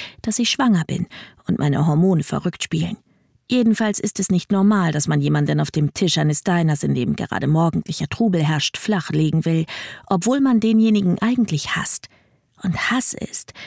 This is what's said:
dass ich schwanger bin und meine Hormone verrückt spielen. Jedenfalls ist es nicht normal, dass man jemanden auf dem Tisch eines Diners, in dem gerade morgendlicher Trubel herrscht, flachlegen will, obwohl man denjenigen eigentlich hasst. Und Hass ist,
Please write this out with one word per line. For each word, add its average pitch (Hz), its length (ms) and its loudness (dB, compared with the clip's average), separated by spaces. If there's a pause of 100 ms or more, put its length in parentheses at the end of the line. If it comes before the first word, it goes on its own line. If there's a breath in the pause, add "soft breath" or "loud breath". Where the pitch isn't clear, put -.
(240 loud breath)
dass 214 160 -2
ich 233 100 0
schwanger 214 340 2
bin - 220 -4 (420 loud breath)
und - 120 -2
meine 143 260 2
Hormone 165 380 4
verrückt - 400 -4
spielen. 170 340 -4 (540)
Jedenfalls 220 480 2
ist - 200 -4
es 196 120 -2
nicht 180 200 0
normal, 196 400 4
dass 147 160 -2
man 151 140 2
jemanden 147 380 2
auf 147 100 -2
dem 147 240 -2
Tisch 175 240 0
eines 151 240 0
Diners, 160 400 0
in 139 140 -2
dem 123 200 -2
gerade - 300 -6
morgendlicher 156 600 0
Trubel 180 360 0
herrscht, 151 340 -2
flachlegen 160 680 0
will, 160 220 0 (400 loud breath)
obwohl 226 340 0
man 254 180 4
denjenigen 214 600 2
eigentlich 226 560 0
hasst. - 320 -4 (560 soft breath)
Und - 260 -2
Hass 247 240 0
ist, - 400 -8 (140 loud breath)